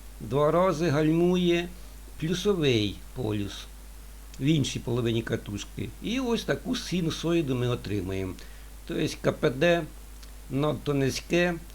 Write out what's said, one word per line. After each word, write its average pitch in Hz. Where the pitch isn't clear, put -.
два 143
рази 175
гальмує 170
плюсовий 156
полюс 107
в 131
іншій 139
половині 120
катушки. 104
І 233
ось 233
таку 151
синусоїду 165
ми 123
отримаємо. 95
Тобто 165
К 139
П 151
Д 165
надто 143
низьке, 156